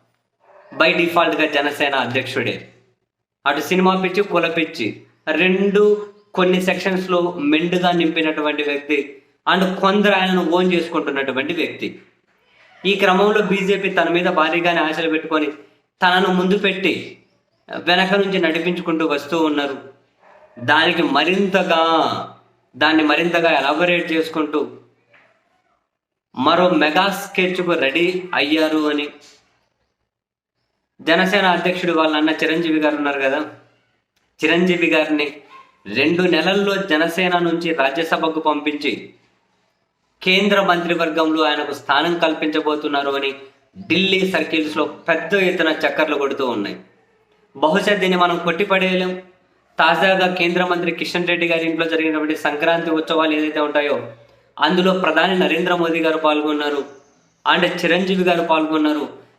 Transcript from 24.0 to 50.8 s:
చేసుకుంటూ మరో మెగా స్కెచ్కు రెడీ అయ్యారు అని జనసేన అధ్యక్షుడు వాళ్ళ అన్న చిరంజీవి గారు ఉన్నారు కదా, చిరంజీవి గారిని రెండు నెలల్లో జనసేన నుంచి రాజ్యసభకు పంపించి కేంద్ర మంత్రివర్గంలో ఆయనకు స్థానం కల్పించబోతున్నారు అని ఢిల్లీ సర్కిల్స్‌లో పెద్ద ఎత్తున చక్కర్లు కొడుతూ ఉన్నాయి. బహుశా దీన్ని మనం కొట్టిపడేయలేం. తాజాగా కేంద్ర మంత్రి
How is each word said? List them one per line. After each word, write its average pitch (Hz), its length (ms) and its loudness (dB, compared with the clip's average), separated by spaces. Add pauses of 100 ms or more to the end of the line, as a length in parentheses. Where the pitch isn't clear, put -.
చేసుకుంటూ 156 580 -2 (1700)
మరో 170 320 4
మెగా 160 420 2
స్కెచ్కు 180 640 -2
రెడీ 165 600 0
అయ్యారు 156 560 0
అని 147 180 -4 (1900)
జనసేన 185 460 2
అధ్యక్షుడు 175 460 0
వాళ్ళ 156 240 2
అన్న 156 140 2
చిరంజీవి 156 500 0
గారు 151 160 0
ఉన్నారు 143 240 -2
కదా, 143 260 -2 (1000)
చిరంజీవి 170 420 2
గారిని 151 500 0 (500)
రెండు 147 360 0
నెలల్లో 190 540 2
జనసేన 175 600 0
నుంచి 165 360 -2
రాజ్యసభకు 160 680 -2
పంపించి 147 720 -4 (1080)
కేంద్ర 196 380 2
మంత్రివర్గంలో 165 800 0
ఆయనకు 147 300 0
స్థానం 156 460 0
కల్పించబోతున్నారు 151 920 -2
అని 139 220 -4 (460)
ఢిల్లీ 185 540 0
సర్కిల్స్‌లో 151 520 -2
పెద్ద - 500 -4
ఎత్తున 180 340 0
చక్కర్లు 151 480 0
కొడుతూ 131 300 -2
ఉన్నాయి. 101 300 -4 (800)
బహుశా 185 380 2
దీన్ని 185 240 0
మనం 170 200 2
కొట్టిపడేయలేం. 185 840 -2 (560)
తాజాగా 180 560 2
కేంద్ర 170 300 0
మంత్రి 175 260 -2